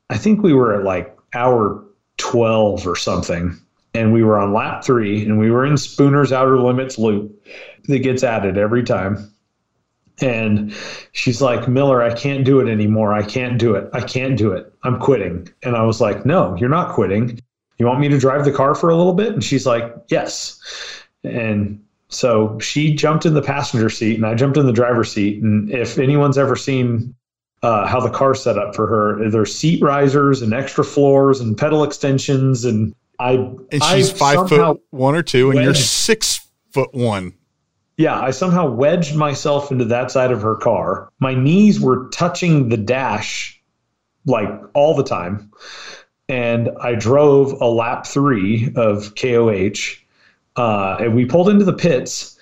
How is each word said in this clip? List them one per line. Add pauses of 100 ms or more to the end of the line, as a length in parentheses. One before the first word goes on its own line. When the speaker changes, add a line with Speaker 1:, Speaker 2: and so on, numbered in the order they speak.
(100)
Speaker 1:
I
think
we
were
at,
like, (180)
hour (340)
twelve
or
something. (340)
And
we
were
on
lap
three,
and
we
were
in
Spooner's
outer
limits
loop (560)
that
gets
added
every
time. (920)
And (400)
she's
like,
"Miller,
I
can't
do
it
anymore.
I
can't
do
it.
I
can't
do
it. (120)
I'm
quitting." (160)
And
I
was
like,
"No,
you're
not
quitting. (380)
You
want
me
to
drive
the
car
for
a
little
bit?"
And
she's
like, (160)
"Yes." (640)
And (280)
so
she
jumped
in
the
passenger
seat,
and
I
jumped
in
the
driver's
seat.
And
if
anyone's
ever
seen, (500)
uh,
how
the
car's
set
up
for
her,
there's
seat
risers
and
extra
floors
and
pedal
extensions.
And (240)
I, (420)
Speaker 2:
And
Speaker 1:
I
Speaker 2:
she's
five
Speaker 1:
somehow
Speaker 2:
foot
one
or
two,
and
you're
Speaker 1:
wedged
Speaker 2:
six (240)
foot
one. (640)
Speaker 1:
Yeah,
I
somehow
wedged
myself
into
that
side
of
her
car. (120)
My
knees
were
touching
the
dash, (680)
like, (240)
all
the
time. (800)
And (120)
I
drove (100)
a
lap
three
of
K
O
H. (520)
Uh,
and
we
pulled
into
the
pits.